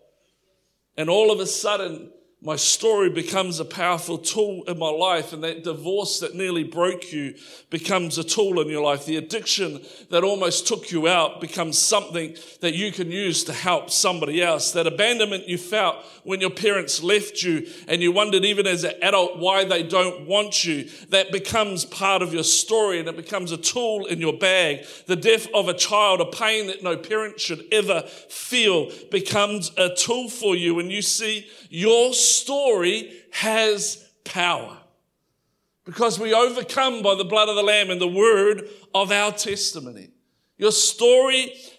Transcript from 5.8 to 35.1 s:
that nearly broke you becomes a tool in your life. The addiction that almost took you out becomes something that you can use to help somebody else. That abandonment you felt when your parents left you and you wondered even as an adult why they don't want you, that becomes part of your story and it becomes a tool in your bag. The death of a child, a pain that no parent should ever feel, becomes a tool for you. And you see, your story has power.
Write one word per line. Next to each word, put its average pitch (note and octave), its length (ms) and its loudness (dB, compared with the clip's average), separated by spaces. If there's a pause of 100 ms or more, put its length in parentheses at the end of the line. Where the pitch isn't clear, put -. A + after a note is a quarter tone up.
that E3+ 160 -8
nearly F3 260 -2
broke E3+ 500 -2
you C#3+ 220 -8 (340)
becomes E3+ 480 -2
a E3 60 -2
tool F#3+ 380 0
in D3+ 80 0
your D3+ 160 -2
life. C#3+ 220 0
The D#3+ 100 -2
addiction D#3 680 -4 (280)
that F3 120 4
almost F#3+ 460 0
took G3 240 -4
you D#3+ 160 0
out E3+ 320 2
becomes E3 380 -4
something E3 580 0 (240)
that E3+ 140 0
you F#3+ 180 -4
can F3 180 -6
use F3+ 340 -2
to D#3 80 -8
help F3 380 -2
somebody F3 500 0
else. E3 300 0
That E3 160 0
abandonment G#3 640 0
you F3 100 -4
felt G3 380 0 (260)
when F#3+ 180 -6
your F#3 100 0
parents F#3+ 520 -2
left G3+ 400 0
you E3 260 -2 (200)
and F3 120 0
you F3 120 4
wondered G3 320 2
even G3 240 2
as E3+ 160 0
an D#3+ 80 -2 (100)
adult F3+ 360 2
why F#3+ 260 2
they F3 180 0
don't F3 460 0
want G#3 360 0
you, D3+ 240 -4 (200)
that F#3+ 240 2
becomes G3 540 -2
part F#3+ 360 0
of E3 100 -2
your D#3+ 120 -2
story G#3 560 2
and E3 80 -8
it D#3+ 80 -8
becomes F3 340 -8
a E3 60 -6
tool A3 500 -2
in E3+ 140 -4
your D#3+ 140 0
bag. F#3 520 2 (200)
The F3+ 100 0
death G#3+ 360 2
of G3+ 140 2
a F3+ 80 -2
child, G3+ 460 2
a E3 60 0
pain A3 420 -2
that F#3 160 -10
no F3 120 -2
parent G#3+ 440 -6
should - 320 -6
ever F#3+ 300 2
feel, - 880 -2 (180)
becomes G3+ 640 -2
a F3+ 200 2
tool A#3+ 320 -2
for G#3 260 -2
you. E3+ 240 0
And F3+ 140 -6
you G#3 100 -4
see, G#3+ 460 -4 (220)
your A#3 440 4
story A3 1160 0
has A3 760 0 (180)
power. E3+ 520 -2 (1080)